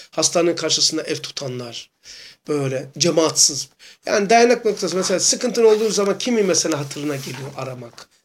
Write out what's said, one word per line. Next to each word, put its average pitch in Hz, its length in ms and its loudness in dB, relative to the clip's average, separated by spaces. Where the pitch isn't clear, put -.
hastanın 165 460 2
karşısında 156 460 0
ev 151 140 -4
tutanlar, 123 720 -10
böyle 139 380 -2
cemaatsız. 156 680 0
Yani 202 240 0
dayanak 233 340 6
noktası 196 320 -2
mesela 185 240 0
sıkıntın 233 440 2
olduğu 214 260 6
zaman 196 280 0
kimi 233 240 0
mesela 160 380 0
hatırına 147 360 -6
geliyor 135 400 -10
aramak, 123 520 -12